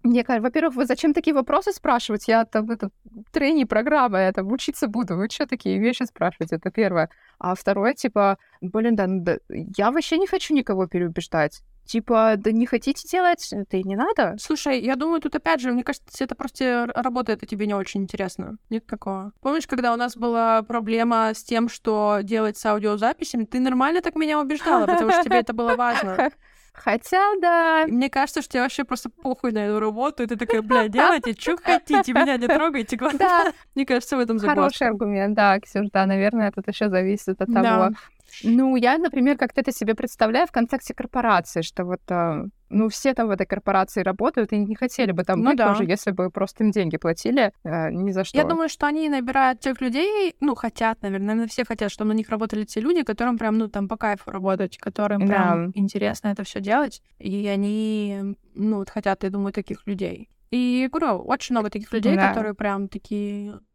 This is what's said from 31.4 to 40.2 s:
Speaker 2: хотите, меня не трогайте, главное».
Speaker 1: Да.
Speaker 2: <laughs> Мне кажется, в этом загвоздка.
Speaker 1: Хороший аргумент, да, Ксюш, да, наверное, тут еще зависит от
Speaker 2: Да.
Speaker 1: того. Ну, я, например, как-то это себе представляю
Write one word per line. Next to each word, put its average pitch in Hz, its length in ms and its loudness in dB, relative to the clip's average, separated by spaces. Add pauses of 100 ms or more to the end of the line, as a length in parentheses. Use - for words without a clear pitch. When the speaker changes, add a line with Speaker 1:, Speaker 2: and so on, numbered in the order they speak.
Speaker 2:
хотите, 359 580 2
меня 262 240 4
не 240 100 0
трогайте, 294 480 0
главное». 277 220 -2
Speaker 1:
Да. 359 340 4
Speaker 2:
<laughs> - 20 -16 (200)
Мне 269 120 0
кажется, 247 300 0
в 254 40 0
этом 226 180 0
загвоздка. 285 400 2
Speaker 1:
Хороший 254 100 2
аргумент, 208 480 0
да, 202 240 4
Ксюш, 208 320 -4
да, 190 140 2
наверное, 202 460 2
тут - 160 -6
еще 208 220 -2
зависит 190 500 0
от 190 60 0
Speaker 2:
Да. 233 60 -2
Speaker 1:
того. 220 380 4 (520)
Ну, 254 340 4
я, 240 220 4
например, 285 400 2
как-то 269 240 0
это 262 100 -2
себе 220 220 -2
представляю 240 520 0